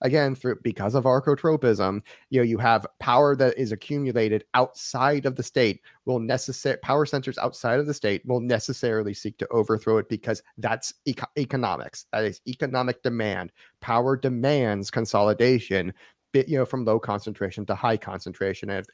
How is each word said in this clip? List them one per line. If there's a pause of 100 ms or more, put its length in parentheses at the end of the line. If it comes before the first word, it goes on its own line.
again,
through,
because
of
archotropism, (260)
you
know,
you
have (120)
power
that
is
accumulated
outside
of
the
state (240)
will
necessar-,
power
centers
outside
of
the
state
will
necessarily
seek
to
overthrow
it
because (280)
that's (120)
eco-, (120)
economics.
That
is
economic
demand. (300)
Power
demands
consolidation, (400)
bit,
you
know,
from
low
concentration
to
high
concentration.
And
if,